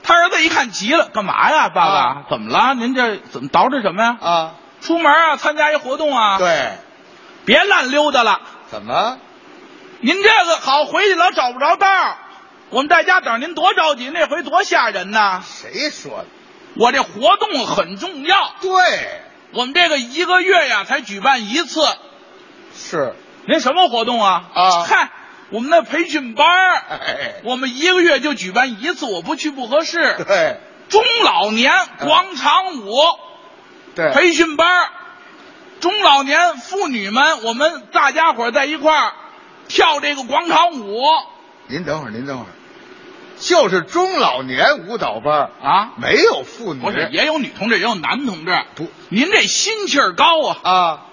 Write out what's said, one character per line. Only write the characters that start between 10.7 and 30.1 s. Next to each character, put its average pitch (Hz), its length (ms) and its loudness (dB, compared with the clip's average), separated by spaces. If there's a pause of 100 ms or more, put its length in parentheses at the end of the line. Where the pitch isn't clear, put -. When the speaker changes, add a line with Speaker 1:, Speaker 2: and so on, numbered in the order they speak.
Speaker 1:
回 330 180 0
去 381 100 4
老 339 160 4
找 254 220 -2
不 254 80 -14
着 320 160 2
道 392 100 2
儿， 359 300 2 (540)
我 220 100 -2
们 294 80 -4
在 330 160 4
家 370 160 4
等 233 200 -2
您 320 140 -10
多 359 200 2
着 320 200 2
急， 247 140 -8
那 320 180 -2
回 302 160 -4
多 330 220 0
吓 294 240 0
人 190 220 -6
呐。 196 340 0
Speaker 2:
谁 262 460 -8
说 104 320 -14
的？ - 40 -14 (500)
Speaker 1:
我 240 140 4
这 269 120 -2
活 269 340 0
动 349 300 -4
很 180 300 -4
重 294 280 -12
要。 359 380 0
Speaker 2:
对。 370 100 -4 (800)
Speaker 1:
我 247 140 -4
们 277 80 -12
这 349 160 2
个 285 80 0
一 262 260 -4
个 359 160 2
月 349 260 2
呀， 214 180 -2
才 269 180 -4
举 196 180 -10
办 233 300 0
一 269 80 -2
次。 311 240 -4 (920)
Speaker 2:
是。 139 380 -6 (340)
Speaker 1:
您 277 140 0
什 254 140 -2
么 359 140 4
活 226 180 -2
动 240 140 -2
啊？ 185 240 2 (100)
Speaker 2:
啊。 180 300 4
Speaker 1:
嗨， 359 260 0 (400)
我 214 100 -6
们 269 100 -6
的 330 120 6
培 320 260 -4
训 269 260 -6
班 294 120 4
儿。 359 420 4
Speaker 2:
哎。 135 460 -8 (100)
Speaker 1:
我 247 120 -4
们 254 200 -6
一 277 60 -6
个 370 180 2
月 330 180 4
就 285 140 -2
举 185 180 -8
办 233 300 -2
一 330 140 -6
次， 302 100 -10
我 190 160 -6
不 262 160 -6
去 302 140 -6
不 262 160 -10
合 294 180 0
适。 320 320 -2 (100)